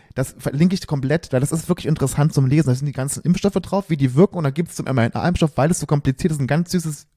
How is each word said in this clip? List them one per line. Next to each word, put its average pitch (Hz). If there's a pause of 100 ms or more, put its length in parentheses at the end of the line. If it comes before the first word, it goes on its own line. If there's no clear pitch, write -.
(160)
Das -
verlinke 151
ich -
komplett, 139
weil 127
das 143
ist 160
wirklich -
interessant 147
zum 135
Lesen. 143
Da 127
sind 135
die 139
ganzen 135
Impfstoffe 196
drauf, 190
wie 165
die 135
wirken 180
und 160
da 156
gibt's 170
zum 156
M-A-N-A-Impfstoff, 131
weil 147
es 180
so 147
kompliziert 147
ist, 147
ein 131
ganz 160
süßes 160 (100)